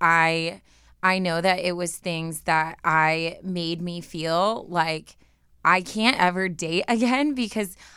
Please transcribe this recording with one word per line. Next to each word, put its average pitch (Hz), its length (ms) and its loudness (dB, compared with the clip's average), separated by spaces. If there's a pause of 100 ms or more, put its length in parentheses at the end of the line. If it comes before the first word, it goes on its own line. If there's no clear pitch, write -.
I, 165 600 2 (420)
I 185 160 2
know 170 220 0
that 180 180 2
it 180 160 -2
was 175 220 -6
things 165 440 -6
that 160 420 -2
I 160 600 2
made 170 380 -4
me 175 200 -8
feel 170 680 -2
like 160 460 -2 (480)
I 180 180 4
can't 220 380 0
ever 180 300 2
date 170 380 -4
again 254 460 2
because 214 420 -4 (220)